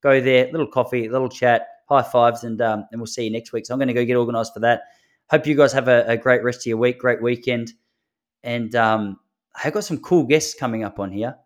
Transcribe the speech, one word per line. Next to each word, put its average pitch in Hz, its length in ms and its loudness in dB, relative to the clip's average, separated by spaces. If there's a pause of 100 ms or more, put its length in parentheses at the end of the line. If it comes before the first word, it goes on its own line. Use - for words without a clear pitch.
Go 135 180 4
there, 127 320 2
little 156 140 -2
coffee, 123 420 -2
little 127 220 -2
chat, 120 380 2 (200)
high 139 140 4
fives, 120 420 2
and, 113 160 -8
um, 107 320 -2
and 117 80 -12
we'll 117 60 -10
see 117 180 -6
you 110 60 -4
next 113 220 -8
week. 113 140 -6
So 123 80 -8
I'm 135 60 -4
gonna 127 140 -2
go 123 100 0
get 123 120 0
organised 117 380 -2
for 107 60 -10
that. 117 220 2 (480)
Hope 156 160 2
you 151 100 0
guys 139 160 6
have 131 160 0
a, 120 180 6
a 117 120 0
great 123 260 2
rest 120 160 -4
of - 60 -10
your 113 120 -2
week, 123 200 0
great 120 240 -2
weekend. 120 500 -4 (720)
And, 120 320 -6
um, 110 440 0 (460)
I've 147 80 -2
got 208 120 -4
some 156 140 -6
cool 170 260 2
guests 151 340 0
coming 113 260 -6
up 98 140 -10
on 98 140 -8
here. 113 340 -8